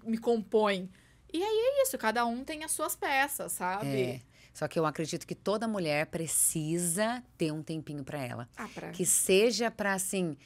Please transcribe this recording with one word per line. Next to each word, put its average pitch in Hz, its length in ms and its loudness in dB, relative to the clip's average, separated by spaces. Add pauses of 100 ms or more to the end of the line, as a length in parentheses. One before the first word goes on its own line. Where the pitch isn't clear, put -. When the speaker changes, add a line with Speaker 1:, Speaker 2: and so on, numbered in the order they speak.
Speaker 1:
me 226 120 -2
compõem? 214 720 2 (440)
E 330 100 0
aí 427 160 2
é 539 240 4
isso, 523 140 -2
cada 226 280 2
um 240 200 -4
tem 311 180 -8
as 311 80 -4
suas 320 240 -2
peças, 277 560 0
sabe? 185 340 -2
Speaker 2:
É. 131 340 0 (340)
Só - 160 -4
que - 100 -2
eu 160 60 4
acredito 156 420 -4
que - 80 -6
toda 214 320 -2
mulher 160 380 0
precisa 170 1160 0 (160)
ter 151 140 0
um 156 100 -6
tempinho 147 440 -8
pra 143 200 -8
ela. 120 300 -8
Speaker 1:
Ah, 220 180 -10
pra 160 160 -10
Speaker 2:
Que 175 160 -2
seja 214 640 6
pra, 208 240 -2
assim, 180 520 -2